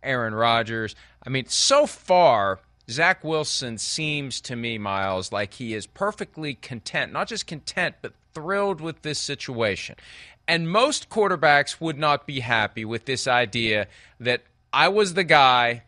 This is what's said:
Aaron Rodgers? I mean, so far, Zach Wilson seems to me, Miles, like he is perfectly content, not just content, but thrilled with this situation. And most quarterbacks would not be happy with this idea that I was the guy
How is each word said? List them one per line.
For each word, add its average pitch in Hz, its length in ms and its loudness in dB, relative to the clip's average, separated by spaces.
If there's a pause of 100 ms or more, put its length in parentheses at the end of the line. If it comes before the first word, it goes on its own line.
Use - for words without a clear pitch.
Aaron 123 320 -4
Rodgers? 113 600 0 (280)
I - 60 -14
mean, 131 180 -4
so - 380 4
far, 120 760 4 (300)
Zach 165 340 0
Wilson 151 540 -4
seems 147 640 -6
to 127 140 -10
me, 117 240 -6
Miles, 98 520 -4
like 104 220 -4
he 113 220 -8
is 104 100 -8
perfectly 170 720 -6
content, 120 580 -8
not 175 140 -4
just 220 180 -10
content, 165 560 -6
but - 120 -12 (200)
thrilled 190 480 -4
with 156 220 -12
this 151 160 -6
situation. 117 760 -4 (500)
And 170 240 0
most 247 380 2
quarterbacks 160 720 2
would 160 180 -4
not 147 260 0
be 139 140 -8
happy 113 460 -2
with 113 200 -6
this 131 220 -4
idea 113 600 0 (320)
that 120 220 -2 (320)
I 147 140 6
was 196 260 2
the 185 120 0
guy 127 640 6